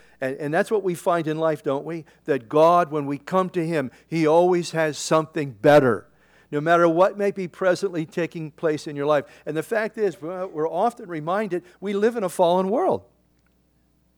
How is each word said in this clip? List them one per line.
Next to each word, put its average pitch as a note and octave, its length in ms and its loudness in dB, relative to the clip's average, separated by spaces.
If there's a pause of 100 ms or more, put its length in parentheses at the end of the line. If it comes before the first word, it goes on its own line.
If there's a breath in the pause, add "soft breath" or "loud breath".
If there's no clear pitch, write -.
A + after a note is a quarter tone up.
(200 soft breath)
And, C3 160 -4
and D3 180 -6
that's G3 160 0
what G#3 120 0
we F#3 120 -2
find E3+ 320 -2
in D#3 120 -4
life, D#3+ 240 -2
don't C#3+ 240 -4
we? D#3+ 180 -10 (220 soft breath)
That B2 240 -2
God, E3 400 6
when D3+ 160 -4
we C#3+ 100 -4
come F#3 340 -2
to E3+ 160 -4
Him, D3+ 240 -2 (160 loud breath)
He D#3+ 200 0
always F3 460 4
has D#3 260 -2
something D#3 540 -2
better. C3 560 4 (440 soft breath)
No D3 80 -4
matter E3+ 280 4
what F#3 300 2
may G3+ 140 0
be F#3 160 -8
presently F3+ 580 -2
taking D#3+ 460 -6
place D#3 340 -4
in D#3 80 -10
your C#3+ 100 -4
life. D3 200 2 (200 loud breath)
And D3+ 120 -6
the D#3+ 80 -4
fact G#3+ 340 -4
is, G3+ 240 -2
we're, F3+ 240 -10
we're E3 240 -4
often A3 380 -4
reminded F3 560 -4 (160 loud breath)
we G3+ 120 -6
live G#3 220 0
in A#3 80 -6
a F#3 60 -2
fallen F#3 420 2
world. C4 340 -2 (1120)